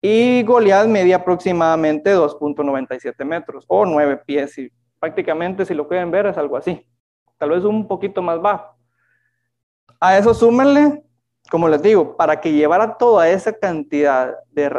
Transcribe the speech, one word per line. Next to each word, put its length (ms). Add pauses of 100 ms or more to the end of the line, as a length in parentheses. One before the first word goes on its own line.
Y 360
Goliat 420
medía 300
aproximadamente 960
dos 240
punto 260
noventa 320
y 60
siete 240
metros, 420
o 180
nueve 320
pies, 400
y 140 (300)
prácticamente, 640
si 100
lo 140
pueden 240
ver, 140
es 120
algo 180
así. 300 (500)
Tal 140
vez 140
un 240
poquito 340
más 180
bajo. 360 (1200)
A 180
eso 160
súmenle, 680 (480)
como 180
les 140
digo, 340
para 240
que 120
llevara 440
toda 320
esa 240
cantidad 800 (200)
de, 260